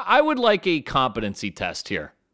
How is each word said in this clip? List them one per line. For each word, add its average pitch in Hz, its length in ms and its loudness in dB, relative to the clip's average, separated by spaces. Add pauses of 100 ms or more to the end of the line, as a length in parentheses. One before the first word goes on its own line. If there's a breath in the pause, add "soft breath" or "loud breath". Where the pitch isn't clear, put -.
(180)
I 302 40 8
would 302 180 0
like 208 280 2
a 160 140 2
competency 107 720 -2
test - 380 -8
here. 80 240 -4 (200)